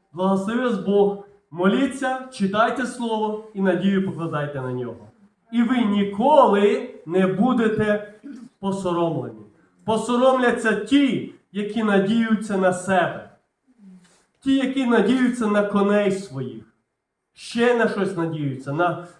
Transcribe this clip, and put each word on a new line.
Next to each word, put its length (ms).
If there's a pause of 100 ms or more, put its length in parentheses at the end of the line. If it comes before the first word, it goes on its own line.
(120)
благослови 500
вас 160
Бог. 380 (340)
Моліться, 840
читайте 540
Слово 580 (100)
і 60
надію 460
покладайте 540
на 120
нього. 360 (440)
І 100
ви 220
ніколи 1120 (120)
не 200
будете 880 (460)
посоромлені. 800 (440)
Посоромляться 920
ті, 600 (180)
які 320
надіються 760
на 140
себе. 580 (1120)
Ті, 160
які 300
надіються 600
на 160
коней 480
своїх. 540 (680)
Ще 400
на 140
щось 280
надіються, 560
на, 340 (140)